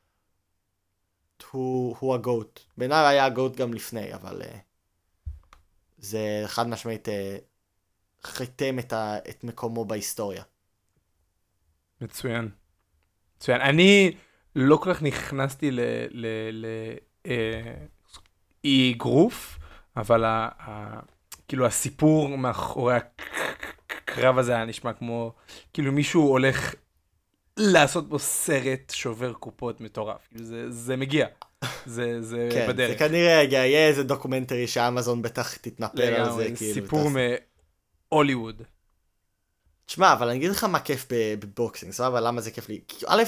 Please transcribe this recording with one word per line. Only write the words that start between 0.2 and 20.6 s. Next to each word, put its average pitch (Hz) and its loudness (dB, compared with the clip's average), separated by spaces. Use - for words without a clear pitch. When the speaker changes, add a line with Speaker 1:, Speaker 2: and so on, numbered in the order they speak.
Speaker 1:
הוא, 127 -4
הוא 131 0
הגוט. 117 -4
בעיניי 143 4
היה 139 6
הגוט 131 -2
גם 120 -4
לפני, 107 -10
אבל, 92 -12
אה, - -14
זה 107 -6
חד 117 -2
משמעית, 113 -8
אה, 98 -6
חיתם 131 -6
את 120 -8
ה-, 107 -4
את - -16
מקומו 117 -8
בהיסטוריה. 101 -8
Speaker 2:
מצוין. 117 -6
מצוין. 123 2
אני 180 6
לא 143 6
כל 180 -2
כך 156 -4
נכנסתי 139 -4
ל-, 123 -2
ל-, 113 -8
ל-, 113 -10
אה, 113 -4
אגרוף, 131 2
אבל 113 2
ה-, 110 0
ה-, 107 -14